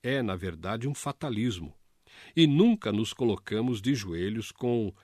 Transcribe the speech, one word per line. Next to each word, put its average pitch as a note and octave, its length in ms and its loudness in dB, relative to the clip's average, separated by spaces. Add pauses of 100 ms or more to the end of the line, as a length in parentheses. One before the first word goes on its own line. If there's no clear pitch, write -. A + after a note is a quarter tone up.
é, C3 200 -2
na F#2+ 140 -2
verdade, F#2 520 -6
um D3 60 -4
fatalismo. A2+ 840 -4 (600)
E E3 100 8
nunca F3 460 4
nos G#2+ 200 0
colocamos A2 680 -2
de C3 120 0
joelhos G2+ 580 -4
com A#2 400 -2 (120)